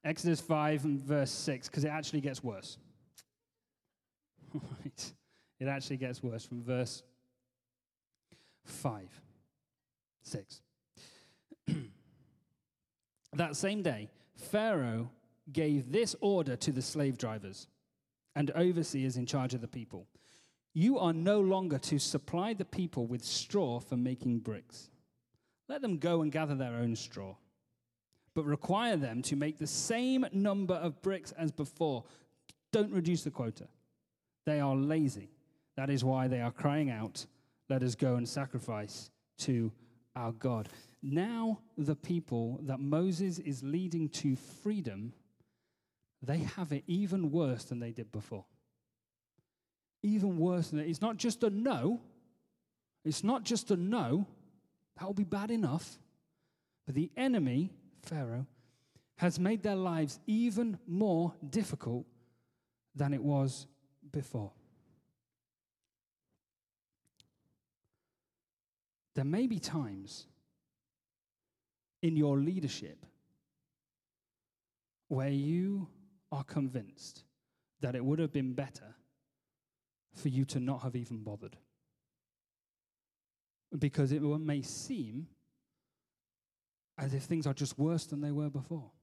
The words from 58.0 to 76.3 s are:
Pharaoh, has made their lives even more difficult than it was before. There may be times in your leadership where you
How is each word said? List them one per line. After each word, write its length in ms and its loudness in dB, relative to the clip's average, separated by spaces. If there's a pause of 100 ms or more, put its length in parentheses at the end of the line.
Pharaoh, 440 -4 (680)
has 240 0
made 220 2
their 140 2
lives 500 0
even 600 2
more 480 2 (140)
difficult 560 -2 (880)
than 200 0
it 80 -2
was 440 2 (460)
before. 400 -4 (4000)
There 100 0
may 220 2
be 120 0
times 680 -6 (1800)
in 140 4
your 220 6
leadership 640 -2 (2000)
where 200 0
you 580 0 (460)